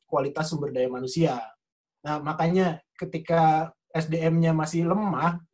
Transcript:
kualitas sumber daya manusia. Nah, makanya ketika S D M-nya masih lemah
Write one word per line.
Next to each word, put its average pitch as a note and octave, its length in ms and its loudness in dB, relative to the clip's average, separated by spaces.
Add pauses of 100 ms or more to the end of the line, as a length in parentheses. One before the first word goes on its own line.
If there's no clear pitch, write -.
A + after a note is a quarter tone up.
kualitas C#3+ 400 -2
sumber C#3+ 240 -6
daya B2+ 160 -2
manusia. B2+ 560 -2 (640)
Nah, D3+ 160 -4
makanya E3 560 0 (160)
ketika D#3+ 720 2 (240)
S D#3+ 160 -4
D D#3+ 160 -2
M-nya E3 320 4
masih E3 320 0
lemah E3+ 560 0 (100)